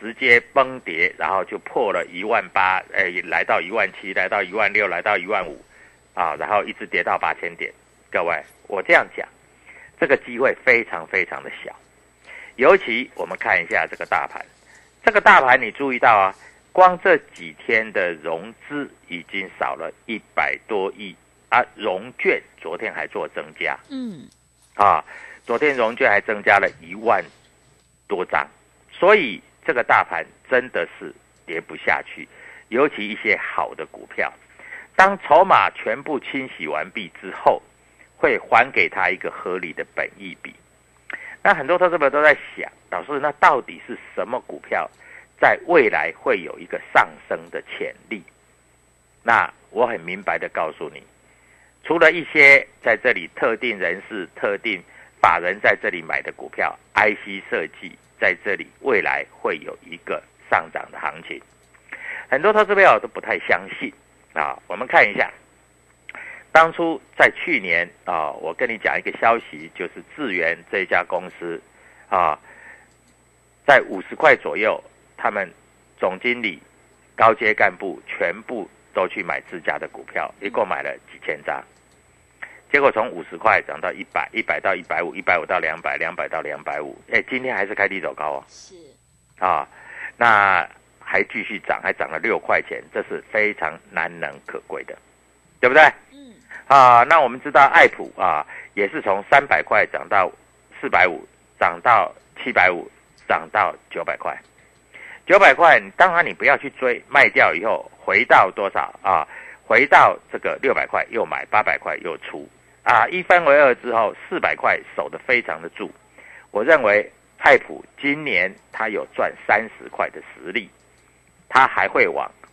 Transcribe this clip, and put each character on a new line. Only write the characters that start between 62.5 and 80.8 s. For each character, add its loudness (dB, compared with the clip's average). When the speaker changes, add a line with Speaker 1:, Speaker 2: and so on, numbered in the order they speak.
Speaker 1:
投 4
资 0
朋 2
友 6
都 -12
不 -12
太 -6
相 -2
信 -10
啊。 -6
我 -10
们 -10
看 4
一 -8
下， -4
当 6
初 -4
在 4
去 -4
年 -2
啊， -4
我 -10
跟 -4
你 -8
讲 -2
一 -4
个 -10
消 2
息， -18
就 -10
是 -16
智 -8
原 -2
这 -4
家 -2
公 -6
司 -10
啊， 0
在 6
五 -8
十 -14
块 6
左 -6
右， -2
他 -2
们 -6
总 -4
经 -4
理、 -8
高 6
阶 0
干 0
部 -10
全 -4
部 -12
都 0
去 -8
买 -6
自 -12
家 -4
的 -10
股 -18
票， -8
一 -6
共 -2
买 -6